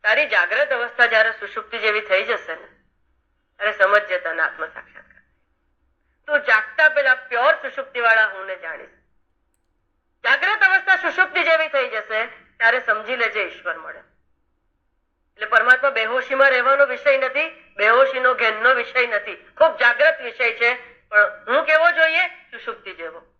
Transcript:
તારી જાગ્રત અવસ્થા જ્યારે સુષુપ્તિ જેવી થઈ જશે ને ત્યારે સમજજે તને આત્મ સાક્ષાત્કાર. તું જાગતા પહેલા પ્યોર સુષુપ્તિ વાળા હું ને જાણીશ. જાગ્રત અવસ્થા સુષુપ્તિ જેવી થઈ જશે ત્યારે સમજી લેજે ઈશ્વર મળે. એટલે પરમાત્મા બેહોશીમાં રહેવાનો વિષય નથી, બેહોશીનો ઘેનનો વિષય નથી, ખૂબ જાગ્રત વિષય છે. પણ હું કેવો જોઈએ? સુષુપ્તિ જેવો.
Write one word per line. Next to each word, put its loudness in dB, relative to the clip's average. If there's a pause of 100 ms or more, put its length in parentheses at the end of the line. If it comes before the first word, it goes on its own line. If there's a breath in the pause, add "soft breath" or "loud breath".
તારી 2
જાગ્રત -2
અવસ્થા -2
જ્યારે 0
સુષુપ્તિ -12
જેવી -2
થઈ -2
જશે -8
ને -14
ત્યારે -12
સમજજે 0
તને -6
આત્મ -6
સાક્ષાત્કાર. -20 (1040)
તું 0
જાગતા 2
પહેલા 2
પ્યોર 0
સુષુપ્તિ -10
વાળા 4
હું -10
ને -10
જાણીશ. -16 (1400)
જાગ્રત 0
અવસ્થા 2
સુષુપ્તિ -2
જેવી 2
થઈ -2
જશે -6
ત્યારે -2
સમજી -4
લેજે -4
ઈશ્વર -10
મળે. -18
એટલે -20
પરમાત્મા 4
બેહોશીમાં 0
રહેવાનો 2
વિષય 0
નથી, -6
બેહોશીનો 2
ઘેનનો 0
વિષય -2
નથી, -6
ખૂબ 0
જાગ્રત 2
વિષય -4
છે. -2 (300)
પણ 0
હું 0
કેવો 4
જોઈએ? 0
સુષુપ્તિ -14
જેવો. -16 (180)